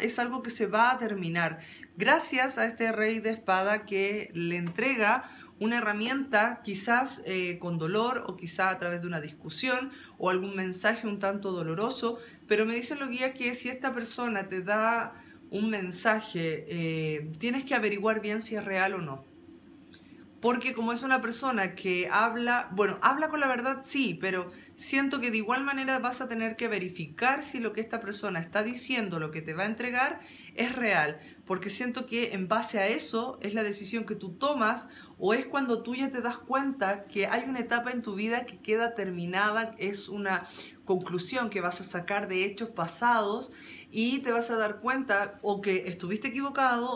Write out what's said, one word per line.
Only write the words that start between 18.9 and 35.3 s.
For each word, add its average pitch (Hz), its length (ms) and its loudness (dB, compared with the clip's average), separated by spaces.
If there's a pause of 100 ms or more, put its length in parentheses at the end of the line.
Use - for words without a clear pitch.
o 185 60 -4
no. 156 240 -6 (1160)
Porque 247 340 2
como 226 180 0
es 240 100 -4
una 262 200 2
persona 233 520 0
que 180 360 0
habla, 233 640 2
bueno, 196 280 2
habla 285 280 4
con 302 120 -2
la 285 60 4
verdad, 262 360 0
sí, 233 380 0
pero 185 300 -2 (240)
siento 277 460 2
que 240 100 0
de 220 80 2
igual 240 240 0
manera 269 380 0
vas 247 200 -2
a 269 80 -6
tener 226 280 -2
que 233 120 -2
verificar 208 760 0
si 262 160 -6
lo 220 120 -2
que 214 80 -4
esta 226 200 -4
persona 196 400 -4
está 202 220 0
diciendo, 226 580 -2
lo 156 100 -4
que 156 100 -6
te 156 140 -6
va 175 80 -2
a 202 40 2
entregar, 247 520 -2 (360)
es 247 200 0
real. 180 440 2 (280)
Porque 185 240 -2
siento 247 340 -4
que 233 300 0
en 185 140 -2
base 226 300 2
a 196 100 4
eso 247 520 -2
es 202 140 -4
la 220 80 2
decisión 208 420 -2
que 208 120 -4
tú 190 160 -8
tomas 247 560 2 (300)
o 196 140 4